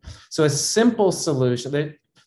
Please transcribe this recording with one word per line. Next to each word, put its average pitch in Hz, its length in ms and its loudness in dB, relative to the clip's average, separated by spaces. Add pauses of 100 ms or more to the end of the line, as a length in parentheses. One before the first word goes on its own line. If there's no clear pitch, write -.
(280)
So - 140 -2
a 151 80 4
simple 220 640 2
solution, 127 580 -2
there, 147 240 -4 (320)